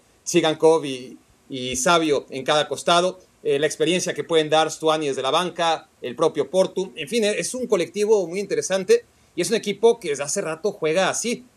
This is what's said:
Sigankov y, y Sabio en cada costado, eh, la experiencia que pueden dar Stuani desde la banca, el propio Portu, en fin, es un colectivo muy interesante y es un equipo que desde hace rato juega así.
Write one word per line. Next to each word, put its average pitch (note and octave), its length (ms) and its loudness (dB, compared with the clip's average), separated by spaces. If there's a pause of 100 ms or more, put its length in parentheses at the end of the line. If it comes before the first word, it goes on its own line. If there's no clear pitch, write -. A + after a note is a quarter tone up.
(220)
Sigankov D#3+ 640 4
y, C3 340 -10 (320)
y B2+ 260 -6
Sabio D#3 540 2
en C3 140 -10
cada D3+ 240 0
costado, F3 500 0 (260)
eh, C#3+ 140 0
la D#3 80 0
experiencia D#3+ 480 -2
que D3 100 -6
pueden D#3 240 2
dar D#3 220 2
Stuani D#3 380 0
desde C3 140 -2
la C3+ 100 0
banca, E3 560 -2 (120)
el A#2+ 140 -8
propio D3+ 360 0
Portu, F#3 440 0
en D3 140 -12
fin, A3 160 0
es G3+ 300 -2
un B3 120 -6
colectivo G#3 640 0
muy F3+ 100 -8
interesante F#3+ 640 0 (300)
y F3+ 80 -2
es D#3 80 -4
un A3+ 60 2
equipo G#3 420 2
que E3 120 -6
desde C#3+ 140 -4
hace E3+ 160 -4
rato D#3+ 320 -4
juega D#3+ 380 0
así. - 340 -4 (120)